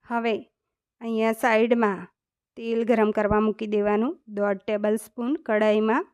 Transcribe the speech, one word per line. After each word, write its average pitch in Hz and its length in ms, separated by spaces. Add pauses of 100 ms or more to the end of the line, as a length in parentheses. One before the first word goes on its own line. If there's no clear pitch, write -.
હવે 233 300 (640)
અહીંયા 226 320
સાઈડમાં 220 760 (500)
તેલ 226 260
ગરમ 214 280
કરવા 208 280
મૂકી 214 280
દેવાનું. 208 460 (140)
દોઢ 202 300
ટેબલસ્પૂન 220 800
કઢાઈમાં 214 800